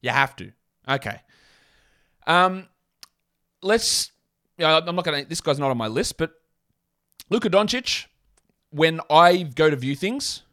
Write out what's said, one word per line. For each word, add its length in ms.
You 100
have 260
to. 140
Okay. 320
Um, 400
let's, 500
you 80
know, 120
I'm 180
not 80
gonna, 220
this 160
guy's 180
not 120
on 60
my 100
list, 300
but 160
Luka 200
Doncic, 560
when 400
I 340
go 260
to 60
view 200
things 580